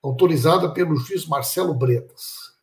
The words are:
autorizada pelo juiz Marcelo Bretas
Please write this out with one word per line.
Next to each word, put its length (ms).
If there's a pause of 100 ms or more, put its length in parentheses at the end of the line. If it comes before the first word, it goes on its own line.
autorizada 680
pelo 240
juiz 300
Marcelo 480
Bretas 880